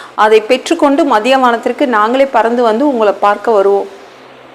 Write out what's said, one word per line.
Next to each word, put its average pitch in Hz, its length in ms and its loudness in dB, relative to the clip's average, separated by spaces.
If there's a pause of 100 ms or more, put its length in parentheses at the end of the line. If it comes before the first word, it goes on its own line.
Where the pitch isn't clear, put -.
(140)
அதை 214 260 2
பெற்றுக்கொண்டு 277 640 0
மதிய 254 340 0
வானத்திற்கு 240 480 -2
நாங்களே 247 400 0
பறந்து 247 360 0
வந்து 233 260 0
உங்களை 220 240 0
பார்க்க 208 380 -2
வருவோம். 196 380 0 (680)